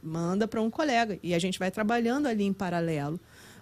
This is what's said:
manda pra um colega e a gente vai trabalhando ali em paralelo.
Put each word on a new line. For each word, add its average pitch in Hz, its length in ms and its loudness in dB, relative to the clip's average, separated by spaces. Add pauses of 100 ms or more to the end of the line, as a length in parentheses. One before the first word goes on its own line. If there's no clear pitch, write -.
manda 170 460 0
pra 220 140 -2
um 226 80 0
colega 233 520 0
e 175 120 0
a 170 40 4
gente 185 200 -2
vai 185 120 -2
trabalhando 233 560 2
ali 214 180 2
em 196 80 2
paralelo. 170 680 -2 (420)